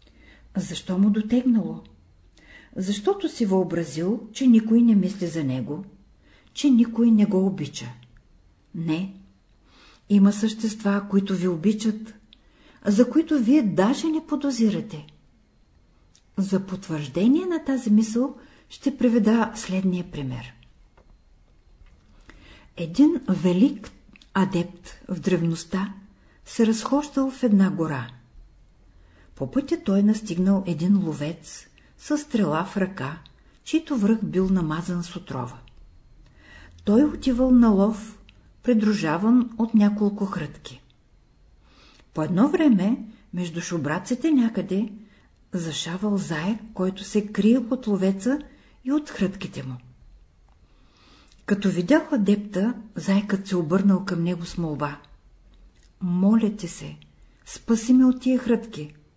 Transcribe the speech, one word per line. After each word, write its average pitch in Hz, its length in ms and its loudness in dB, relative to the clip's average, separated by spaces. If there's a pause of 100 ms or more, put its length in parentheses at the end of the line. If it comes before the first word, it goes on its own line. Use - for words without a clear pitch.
(580)
Защо 180 400 -6
му 202 120 4
дотегнало? 214 720 0 (920)
Защото 208 540 -2
си - 160 -4
въобразил, 170 880 -2
че 269 140 0
никой 220 340 6
не 233 140 6
мисли 180 320 0
за 160 160 -4
него, 135 420 -4 (680)
че - 160 0
никой 233 420 4
не 208 140 6
го 185 200 2
обича. 147 440 -6 (840)
Не. 165 400 -4 (960)
Има 202 240 6
същества, 208 760 -2
които 196 260 0
ви 180 120 -2
обичат, 208 680 -2 (720)
за 240 240 4
които 311 300 0
вие 254 220 4
даже 208 460 2
не 320 200 -4
подозирате. 226 800 -2 (1300)
За 190 280 -2
потвърждение 185 800 0
на 330 200 -4
тази 269 260 -2
мисъл 220 440 2 (340)
ще - 280 -6
приведа 226 580 2
следния 185 560 -4
пример. 127 420 -8 (2250)
Един 254 520 2
велик 180 600 2 (420)
адепт 180 560 -2 (180)
в 180 120 -8
древността 170 760 -2 (520)
се 226 220 0
разхождал 269 640 -2
в 254 120 -8
една 202 280 4
гора. 151 360 -4 (1300)
По 131 160 -8
пътя 294 340 -2
той 196 180 2
настигнал 196 640 2
един 175 380 2
ловец 151 640 -8 (300)
със 294 240 -4
стрела 175 440 0
в - 120 -10
ръка, 170 440 -4 (420)
чийто 320 340 -2
връх 214 280 2
бил 180 240 0
намазан 175 540 -2
с - 120 -14
отрова. 127 420 -10 (1300)
Той 220 200 4
отивал 262 480 0
на 240 180 8
лов, 208 500 0 (440)
придружаван 214 920 2
от 226 160 -2
няколко 208 520 2
хрътки. - 560 -10 (1300)
По 160 100 -4
едно 190 260 2
време 254 560 2 (280)
между 170 280 -6
шубраците 175 720 -4
някъде 220 600 0 (640)
зашавал 180 640 -4
заек, 170 420 -4 (140)
който 185 300 -4
се 208 240 -2
криел 214 440 2
от 175 160 -6
ловеца 196 520 0 (460)
и 254 60 -4
от 302 180 -2
хрътките - 540 -6
му. 127 120 -10 (1700)
Като 202 240 0
видял 180 420 2
адепта, 208 640 0 (220)
заекът 196 520 -2
се 190 80 -4
обърнал 185 500 2
към 170 180 -4
него 170 220 -4
с - 120 -12
молба: 147 420 -4 (1000)
"Моля 196 540 2
ти 175 120 -10
се, 151 300 -14 (480)
спаси 226 480 0
ме 254 120 8
от 254 160 2
тия 254 180 2
хрътки. 214 540 -4 (240)